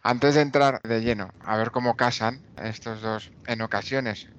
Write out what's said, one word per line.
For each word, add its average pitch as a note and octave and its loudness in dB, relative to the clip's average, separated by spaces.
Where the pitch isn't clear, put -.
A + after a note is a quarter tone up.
Antes B2 2
de D3+ 6
entrar C#3 4
de A2+ 0
lleno G#2+ -2
a G#2+ 0
ver A2+ 0
cómo B2 0
casan A#2+ 0
estos A2 -10
dos, A2 -6
en A#2 -4
ocasiones A2 -4